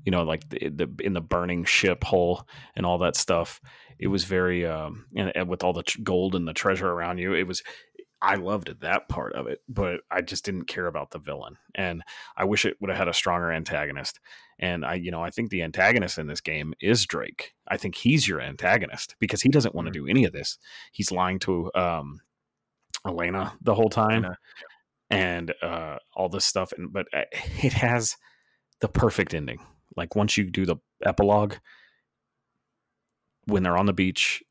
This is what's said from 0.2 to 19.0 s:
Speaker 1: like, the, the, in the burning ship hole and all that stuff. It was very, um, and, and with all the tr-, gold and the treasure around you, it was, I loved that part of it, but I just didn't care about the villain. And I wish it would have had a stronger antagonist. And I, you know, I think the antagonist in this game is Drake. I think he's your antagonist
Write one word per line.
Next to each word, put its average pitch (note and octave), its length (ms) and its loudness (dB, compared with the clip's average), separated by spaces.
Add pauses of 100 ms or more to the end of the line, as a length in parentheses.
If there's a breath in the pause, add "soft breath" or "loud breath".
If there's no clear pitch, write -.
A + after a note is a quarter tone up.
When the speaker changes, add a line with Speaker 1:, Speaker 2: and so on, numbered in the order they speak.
Speaker 1:
like, D#2+ 260 -4
the, - 180 -4
the, D2 320 -4
in G2 140 -2
the F2 80 -2
burning F2 420 -2
ship - 400 2
hole F2+ 420 2 (300 loud breath)
and G2 80 -2
all F2 140 2
that E2+ 180 2
stuff. - 440 0 (380 soft breath)
It G2 100 -2
was G2 160 0
very, F2+ 420 2
um, D#2 400 -6 (100)
and, F#2+ 180 0
and F2+ 140 -2
with F2 140 -4
all F2+ 100 4
the E2+ 120 -4
tr-, - 180 -4
gold F#2 320 2
and F2 120 0
the D#2+ 60 -6
treasure F#2+ 380 0
around F2 280 -2
you, F2+ 140 -2
it F2+ 140 2
was, F2+ 160 -6 (580 loud breath)
I G2 160 4
loved F2+ 440 -4
that F2 280 0
part G#1 260 -4
of B1+ 120 -6
it, B1 220 -6
but F#2+ 320 -2 (100)
I F#2 100 -2
just F2 240 -6
didn't F2+ 200 -6
care F2+ 220 -4
about D2 260 -6
the D#2+ 60 -10
villain. C#2+ 380 -10 (180)
And F2 280 -4 (340 loud breath)
I F2+ 80 0
wish G2+ 220 2
it F#2+ 140 -2
would G2 100 -4
have F#2 80 -2
had F#2 100 2
a F2 60 0
stronger F2 380 2
antagonist. D2 680 -4 (400 soft breath)
And F2 260 -2
I, D2+ 100 -2
you F2+ 160 -4
know, E2 120 -4
I E2+ 80 -4
think A#2+ 200 -4
the F2+ 120 -2
antagonist F#2 560 2
in D#2 80 -6
this D2 160 -8
game D#2 380 -6
is A2 260 4
Drake. - 480 -8 (140)
I F#2+ 100 -2
think F#2 160 -6
he's C3 340 4
your D#2+ 140 -2
antagonist F2+ 800 -2